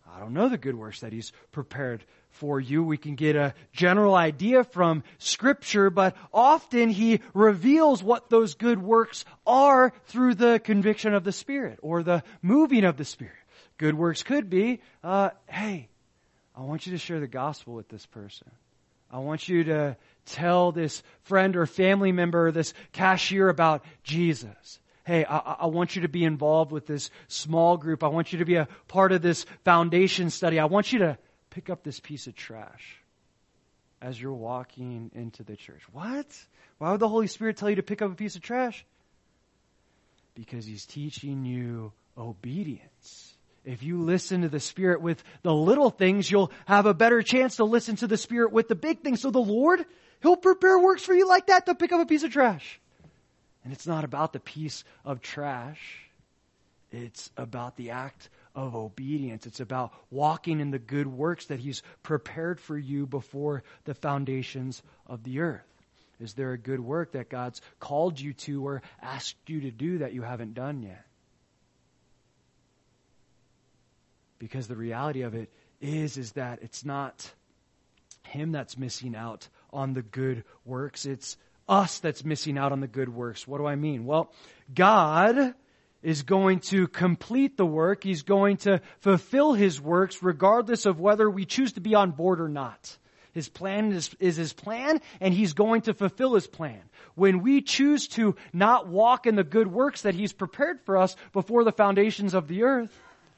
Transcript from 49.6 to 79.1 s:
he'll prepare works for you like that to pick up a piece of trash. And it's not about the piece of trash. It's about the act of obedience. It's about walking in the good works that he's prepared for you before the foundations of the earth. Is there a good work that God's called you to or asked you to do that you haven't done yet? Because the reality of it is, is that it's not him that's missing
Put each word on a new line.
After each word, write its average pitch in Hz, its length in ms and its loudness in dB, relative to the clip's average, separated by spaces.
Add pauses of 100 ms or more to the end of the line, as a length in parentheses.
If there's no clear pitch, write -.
he'll 359 160 6
prepare 370 420 6
works 381 240 4
for 381 100 2
you 381 140 6
like 359 200 4
that 370 180 6
to 359 100 0
pick 339 160 -2
up 339 100 2
a - 40 2
piece 302 180 2
of 262 80 -4
trash. 233 480 0 (840)
And 127 80 -14
it's 139 140 -16
not 160 180 -4
about 147 300 -4
the 131 60 -10
piece - 440 -12 (220)
of 135 160 -10
trash. 143 880 -12 (840)
It's 120 460 -16
about 120 400 -12
the 117 140 -14
act 131 380 -14 (260)
of 131 200 -10
obedience. 127 680 -10
It's 117 140 -18
about 127 340 -8 (160)
walking 156 500 -4
in 143 120 -6
the 135 80 -6
good 135 260 -6
works 147 400 -6
that 135 140 -10
he's 131 240 -12 (180)
prepared 165 580 -8
for 156 160 -12
you 143 300 -6
before 139 560 -8 (220)
the 143 100 -12
foundations 131 880 -8 (240)
of 113 180 -16
the 131 180 -8
earth. 156 200 -6 (580)
Is 113 140 -16
there 131 200 -8
a 127 40 -10
good 127 220 -8
work 151 320 -8
that 127 180 -12
God's 123 320 -12 (180)
called 151 400 -4
you 143 140 -12
to 139 320 -10
or 139 160 -8 (180)
asked 127 460 -14
you 156 160 -10
to 135 100 -10
do 156 280 -6
that 131 140 -8
you 123 100 -12
haven't 117 320 -12
done 135 260 -10
yet? 95 240 -18 (3250)
Because 117 280 -12
the 120 80 -12
reality 123 460 -8
of 117 140 -10
it 110 160 -12 (280)
is, 147 380 -8
is 120 140 -12
that 123 320 -12
it's - 200 -20
not 139 480 -12 (920)
him 156 280 -10
that's 139 240 -10
missing 127 400 -10